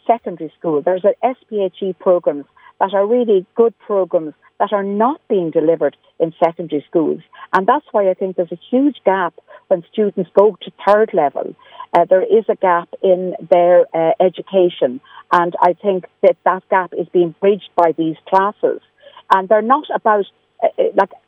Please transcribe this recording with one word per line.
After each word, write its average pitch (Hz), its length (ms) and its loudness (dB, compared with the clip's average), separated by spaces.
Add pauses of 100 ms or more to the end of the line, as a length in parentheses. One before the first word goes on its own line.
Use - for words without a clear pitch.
secondary 180 500 -4
school, 151 240 -4
there's 180 220 -2
an 202 180 2
S 247 140 -2 (140)
P 208 120 -4
H 185 200 -4
E 190 180 -6
programs 170 460 -2 (340)
that 196 140 -2
are 202 120 2
really 214 400 0 (100)
good 226 240 0
programs 175 560 -4 (240)
that 202 120 -2
are 202 120 -2
not 214 440 -2
being 175 240 -2
delivered 160 460 0 (220)
in 160 220 -4
secondary 165 460 -4
schools. 156 320 -2 (320)
And 190 160 0
that's 269 240 0
why 202 180 0
I 185 40 2
think 190 240 -8
there's 170 160 -4
a 175 60 -14 (120)
huge 262 320 0
gap 185 300 0 (340)
when 175 240 -2
students 202 420 -4
go 202 280 4
to 190 100 -20 (160)
third 208 260 2
level. 151 400 -2 (400)
Uh, 175 160 4
there 185 140 4
is 214 260 2
a 196 60 -2
gap 175 340 -2 (120)
in 185 340 0 (140)
their, 175 440 4
uh, 165 260 0
education. 175 840 -2 (300)
And 175 300 0
I 175 120 2
think 185 320 -4 (160)
that 175 240 2
that 185 240 -2
gap 185 280 -2
is 175 120 -6
being 170 320 0
bridged 196 340 0
by 170 220 2
these 160 180 -4 (140)
classes. 190 500 0 (520)
And 190 180 0
they're 214 120 4
not 269 320 0
about, 208 320 0 (380)
uh, - 40 4 (120)
uh, 180 40 2 (120)
like, 190 160 0 (160)